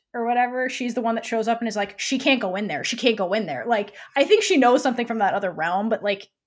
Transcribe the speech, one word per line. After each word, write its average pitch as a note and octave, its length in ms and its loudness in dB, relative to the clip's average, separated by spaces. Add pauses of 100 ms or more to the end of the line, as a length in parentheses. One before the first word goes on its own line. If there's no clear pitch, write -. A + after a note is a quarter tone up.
(140)
or A#3+ 100 -4
whatever, B3 460 0
she's B3 240 -4
the B3 80 -2
one A3+ 140 0
that A3 100 -6
shows A3+ 220 -2
up A#3 140 0
and A#3 60 -2
is G3+ 80 -4
like, G3+ 240 -4
"She C4+ 200 -2
can't C4+ 200 2
go F#3 160 -2
in G#3 120 -4
there. D3 160 -6
She - 120 -4
can't A#3 220 2
go F#3 160 -2
in G#3+ 140 -2
there." B2+ 180 -8
Like, G#3+ 300 -2 (200)
I C#4 80 4
think G#4+ 200 6
she F#4 140 2
knows B3 260 6
something A#3+ 240 -2
from A3+ 100 -4
that G3 160 2
other F#3+ 180 -2
realm, F3 380 -2
but, F#3+ 140 -2
like, G3 240 -4 (200)